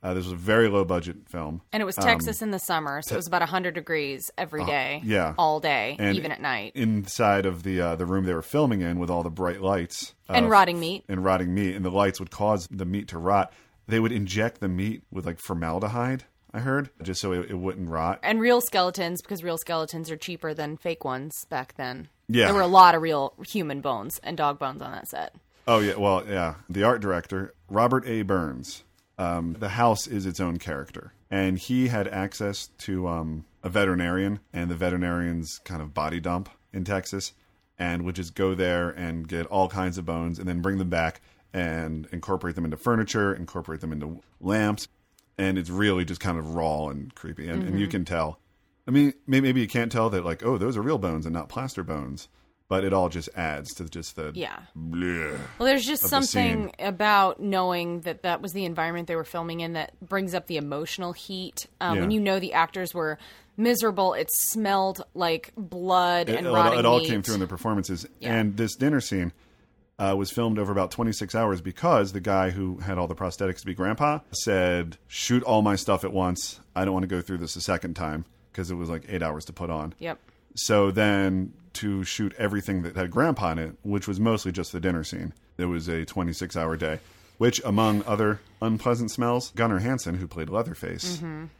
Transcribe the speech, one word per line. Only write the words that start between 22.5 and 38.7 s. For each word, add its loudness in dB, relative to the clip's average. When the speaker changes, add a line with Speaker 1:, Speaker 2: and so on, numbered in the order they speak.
Speaker 2:
were 4
a 4
lot 12
of 2
real 0
human -4
bones -4
and -6
dog 0
bones -6
on -10
that -12
set. -8
Speaker 1:
Oh, 6
yeah. 4
Well, 4
yeah. 0
The 0
art 6
director, -4
Robert 4
A. -2
Burns, -2
um, -2
the -4
house 2
is -4
its -4
own 0
character. -10
And 2
he 2
had 0
access -4
to, -4
um, -4
a -6
veterinarian 2
and -2
the -4
veterinarian's -2
kind -8
of -10
body -2
dump -4
in -4
Texas, -4
and -2
would -4
just -8
go 2
there 2